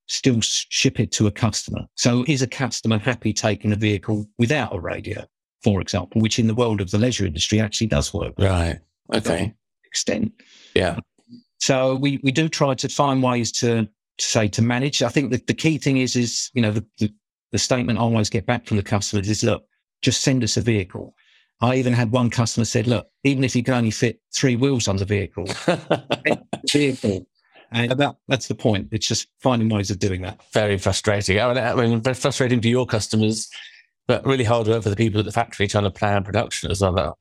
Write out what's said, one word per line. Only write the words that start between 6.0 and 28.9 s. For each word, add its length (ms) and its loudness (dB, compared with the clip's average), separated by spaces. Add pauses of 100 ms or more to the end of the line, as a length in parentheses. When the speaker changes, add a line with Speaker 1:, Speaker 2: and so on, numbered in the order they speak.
Speaker 1:
which 180 0
in 80 4
the 60 0
world 260 0
of 120 -6
the 80 2
leisure 260 0
industry 340 0
actually 280 -2
does 260 0
work. 240 -6
Speaker 2:
Right. 420 0 (340)
Okay. 240 0
Speaker 1:
To 60 -2
an 120 -6 (300)
extent. 460 -4 (440)
Speaker 2:
Yeah. 240 0 (600)
Speaker 1:
So 360 2
we, 280 0
we 80 2
do 180 2
try 260 0
to 120 -4
find 360 2
ways 300 0
to, 320 2
to 400 -10
say, 240 2
to 120 0
manage. 400 0
I 80 2
think 220 0
that 160 -4
the 80 2
key 240 0
thing 180 0
is, 180 0
is, 380 -2
you 80 0
know, 100 2
the, 140 -2 (140)
the, 120 0 (400)
the 60 0
statement 400 0
I 60 0
always 260 2
get 160 -4
back 220 -2
from 100 0
the 60 0
customers 460 -2
is, 140 0
"Look, 220 0 (380)
just 180 2
send 220 2
us 120 -2
a 60 0
vehicle." 540 -2 (460)
I 140 4
even 180 2
had 180 2
one 180 2
customer 360 0
said, 220 0
"Look, 200 0 (160)
even 220 2
if 100 0
you 80 2
can 120 0
only 160 2
fit 280 0 (140)
three 240 2
wheels 320 0
on 80 0
the 80 -2
vehicle, 400 -2 (200)
Speaker 2:
<laughs> 1080 -2
Speaker 1:
vehicle." 540 0 (460)
And 200 0
that, 240 0 (120)
that's 200 -2
the 80 -4
point. 360 0